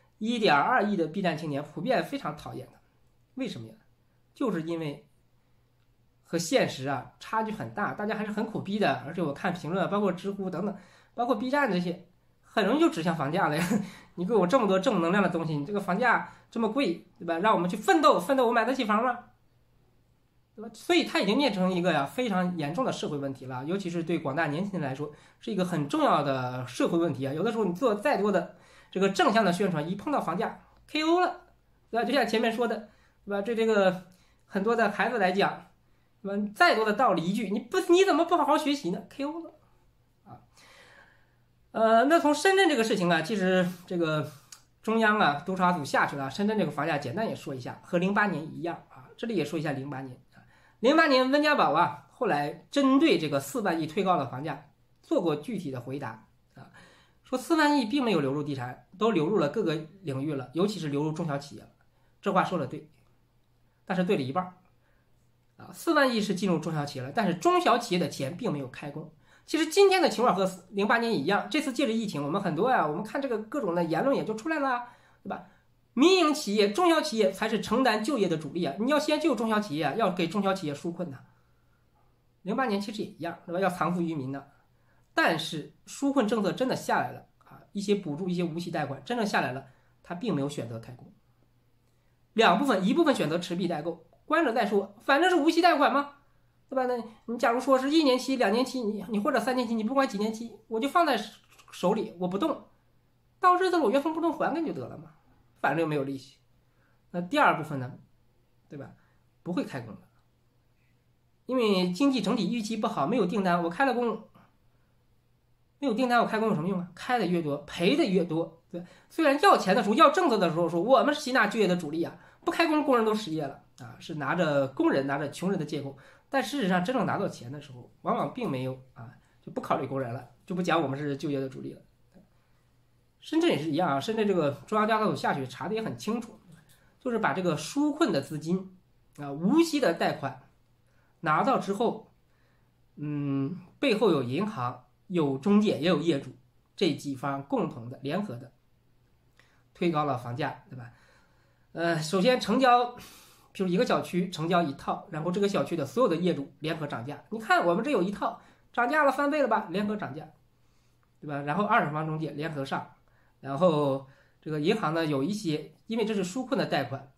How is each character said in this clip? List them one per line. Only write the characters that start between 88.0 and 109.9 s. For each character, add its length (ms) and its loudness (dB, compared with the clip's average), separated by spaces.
助、 140 -6
一 60 0
些 100 0
无 140 -4
息 120 -8
贷 140 -2
款 220 -8
真 100 -4
正 100 0
下 140 0
来 120 -2
了， 160 -10
他 120 -12
并 200 -4
没 80 0
有 80 -2
选 180 -10
择 100 -10
开 140 -16
工。 180 -20
两 240 6
部 80 0
分， 180 2
一 80 4
部 100 4
分 120 6
选 160 0
择 80 0
持 180 -6
币 100 -2
待 140 -2
购， 240 -8
关 180 2
着 80 0
再 140 0
说， 360 -2
反 200 4
正 80 6
是 60 4
无 120 4
息 140 2
贷 160 6
款 120 4
嘛， 200 0
对 80 -6
吧？ 80 0
那 180 -2
你 140 -6
假 140 2
如 60 2
说 200 4
是 120 0
一 120 4
年 160 4
期、 180 -2
两 160 2
年 100 2
期， 200 -4
你， 260 -4
你 100 -2
或 140 0
者 80 2
三 160 0
年 100 0
期， 80 -2
你 80 -2
不 120 -2
管 120 4
几 120 -4
年 120 0
期， 220 -10
我 100 -4
就 80 -2
放 200 4
在 120 2
手 220 0
里， 240 -6
我 100 -4
不 80 -4
动， 320 -4
到 160 6
日 140 2
子 80 2
了 40 4
我 80 4
原 120 4
封 100 -2
不 80 -4
动 100 2
还 220 -2
给 80 -2
你 60 -2
就 80 -6
得 120 -8
了 120 -14
嘛， 140 -20
反 120 0
正 80 0
又 60 2
没 80 -2
有 100 -2
利 140 -8
息。 180 -20
那 120 -6
第 160 -2
二 180 6
部 80 -6
分 140 -8
呢， 120 -8
对 100 -18
吧？ 120 -16
不 120 -6
会 100 -2
开 160 -10
工 140 -14